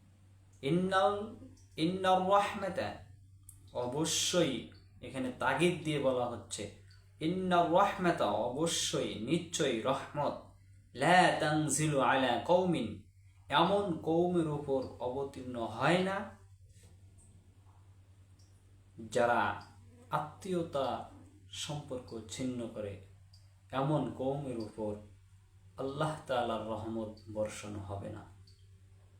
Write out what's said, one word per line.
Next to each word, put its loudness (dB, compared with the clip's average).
ইন্নাল, 4
ইন্নার 2
রাহমাতা, 0
অবশ্যই, 2
এখানে -6
তাগিদ 4
দিয়ে 0
বলা 2
হচ্ছে, -8
ইন্নার 4
রাহমাতা, 4
অবশ্যই, 0
নিশ্চয়ই 0
রহমত, -2
লা 6
তানজিলু 2
আলা 4
কওমিন, 4
এমন 4
কওমের 2
উপর -2
অবতীর্ণ -8
হয় 4
না -4
যারা 4
আত্মীয়তা -4
সম্পর্ক -8
ছিন্ন -4
করে, -6
এমন 2
কওমের -4
উপর -6
আল্লাহ -2
তাআলার 0
রহমত -6
বর্ষণ -4
হবে -8
না। -14